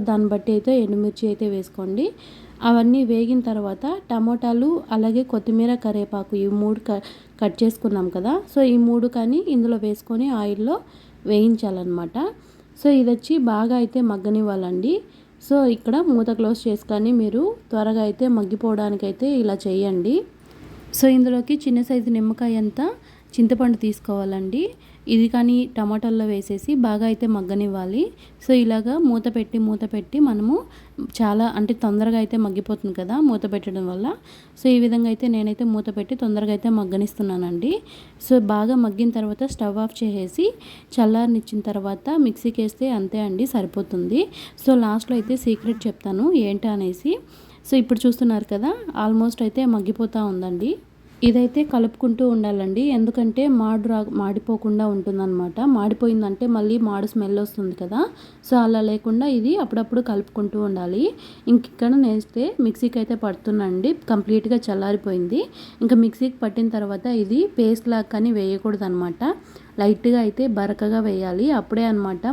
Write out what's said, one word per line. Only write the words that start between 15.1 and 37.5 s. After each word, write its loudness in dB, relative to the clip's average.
So, 4
ఇక్కడ -2
మూత 2
క్లోజ్ 0
చేసుకొని 0
మీరు 0
త్వరగా 0
అయితే 0
మగ్గిపోవడానికైతే -2
ఇలా 0
చేయండి. 0
So, 4
ఇందులోకి 2
చిన్న 2
సైజు 0
నిమ్మకాయ 0
అంత -4
చింతపండు 4
తీసుకోవాలండి. -4
ఇది 6
కానీ 4
టమాటాల్లో -2
వేసేసి -4
బాగా 0
అయితే -2
మగ్గనివ్వాలి. -2
So, 2
ఇలాగా 0
మూత 0
పెట్టి, -4
మూత -2
పెట్టి -6
మనము 0
చాలా, 2
అంటే 0
తొందరగా 2
అయితే -2
మగ్గిపోతుంది -4
కదా -4
మూత 0
పెట్టడం -6
వల్ల. -6
So, 0
ఈ 6
విధంగా 2
అయితే -4
నేనైతే -2
మూత -4
పెట్టి -4
తొందరగా 0
అయితే 0
మగ్గనిస్తున్నానండి. -2